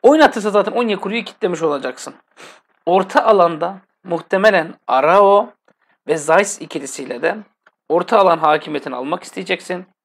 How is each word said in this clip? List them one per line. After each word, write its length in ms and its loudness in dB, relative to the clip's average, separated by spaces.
Oynatırsa 480 4
zaten 220 0
Onyekuru'yu 520 -4
kitlemiş 380 -6
olacaksın. 520 -6
Orta 380 2
alanda 520 2
muhtemelen 680 0
Arao 680 4
ve 80 0
Zeiss 440 0
ikilisiyle 640 -12
de 140 -4
orta 300 0
alan 200 2
hakimiyetini 580 -2
almak 260 -8
isteyeceksin. 640 -10